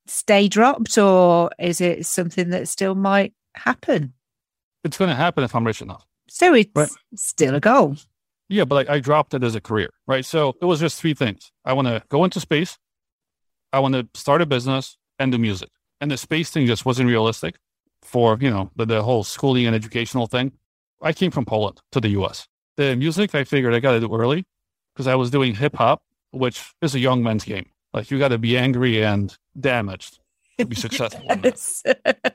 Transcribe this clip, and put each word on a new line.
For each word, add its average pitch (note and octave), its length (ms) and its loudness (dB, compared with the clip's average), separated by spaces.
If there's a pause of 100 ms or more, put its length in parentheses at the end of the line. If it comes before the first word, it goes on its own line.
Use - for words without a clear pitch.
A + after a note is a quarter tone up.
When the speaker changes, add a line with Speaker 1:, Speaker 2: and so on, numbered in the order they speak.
Speaker 1:
stay G3+ 420 2
dropped, A3+ 480 2
or F3+ 600 6
is F3 220 -4
it F3 260 -2
something F3 440 -4
that F3+ 180 -4
still F#3+ 260 -4
might G3 400 0 (220)
happen? G3+ 560 -2 (720)
Speaker 2:
It's D#3+ 120 -8
gonna F3+ 200 0
happen D#3 280 0
if A#2 100 -4
I'm A#2 120 0
rich A2 160 -4
enough. G#2 220 -18 (260)
Speaker 1:
So F4 240 4
it's A3 200 6
Speaker 2:
Right. D3 160 2 (240)
Speaker 1:
still C#3 400 0
a C#3+ 60 0
goal. G#3 360 4 (520)
Speaker 2:
Yeah, F#3+ 160 0
but, C3 100 0
like, C3+ 160 2
I D3 100 2
dropped D3 340 0
it B2+ 80 -2
as A#2 120 0
a G#2 60 -6
career, G#2+ 300 -2 (160)
right? C3 180 -2
So D3 360 0
it F3 40 -4
was F3 160 2
just E3 200 -4
three D#3+ 140 0
things. A2+ 380 -4 (120)
I C3 80 -2
wanna B2+ 360 0
go D3+ 160 2
into F#3 160 0
space, D#3+ 380 -2 (920)
I C3+ 80 2
wanna C3 340 0
start D3+ 280 0
a D#3+ 40 -2
business, C3 520 -4 (200)
and C3 140 0
do A#2+ 60 0
music. G#2 320 -2 (300)
And D3 100 -4
the C3+ 60 -4
space D#3 340 -4
thing C#3+ 160 0
just A#2 200 0
wasn't B2 220 2
realistic A2+ 480 0 (460)
for, A#2 380 2
you C3+ 100 2
know, G2 260 -2
the, A2+ 100 -4
the A2 160 0
whole A2+ 220 0
schooling B2+ 420 0
and A2+ 80 2
educational A2+ 520 -4
thing. B2+ 260 -4 (500)
I D#3+ 100 0
came F3 180 -2
from C3 140 -2
Poland G#2+ 360 -2 (120)
to C3+ 80 0
the A2+ 100 0
U G2 160 0
S. - 200 -10 (300)
The C#3 200 0
music, E3 380 -2
I C#3 100 0
figured B2 300 0
I A#2 60 2
gotta B2 200 2
do A2+ 140 -4
early B2+ 300 0 (520)
'cause C3 100 -6
I C3 100 2
was B2 140 0
doing C3 240 0
hip C3+ 220 -2
hop, B2+ 260 2 (280)
which B2+ 420 -6 (100)
is C#3+ 120 -2
a C3+ 60 -2
young B2+ 220 2
man's A2 220 -2
game. F#2+ 220 -10 (260)
Like, A2 180 -8
you C#3 80 -2
gotta C3 200 0
be A#2 180 0
angry B2 460 0
and G2+ 340 0 (220)
damaged A#2+ 600 -4 (400)
to A#3+ 80 -2
be A#2+ 100 -8
successful - 540 -6
in G#3 120 -2
that. - 20 2
Speaker 1:
<laughs> B3+ 100 2
Yes. - 280 -10 (520)